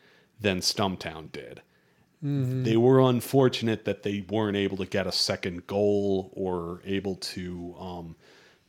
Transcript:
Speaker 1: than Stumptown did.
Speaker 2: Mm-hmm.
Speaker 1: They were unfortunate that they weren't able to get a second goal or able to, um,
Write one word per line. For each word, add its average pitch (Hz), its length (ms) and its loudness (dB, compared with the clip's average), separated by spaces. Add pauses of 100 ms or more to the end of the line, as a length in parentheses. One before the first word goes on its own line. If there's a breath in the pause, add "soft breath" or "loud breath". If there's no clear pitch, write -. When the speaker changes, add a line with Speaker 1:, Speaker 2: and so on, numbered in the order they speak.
(400 soft breath)
Speaker 1:
than 98 200 2
Stumptown 85 720 -4
did. 62 300 -14 (640 soft breath)
Speaker 2:
Mm-hmm. 127 400 -2
Speaker 1:
They 113 120 4
were 127 240 8
unfortunate 127 880 4
that 101 160 -4
they 101 260 -4
weren't 101 280 0
able 98 220 0
to 95 80 -2
get 95 200 0
a 90 60 -4
second 92 540 -2
goal 101 680 0
or 90 500 -4
able 98 320 -2
to, 90 600 -10
um, 87 380 -12 (520 soft breath)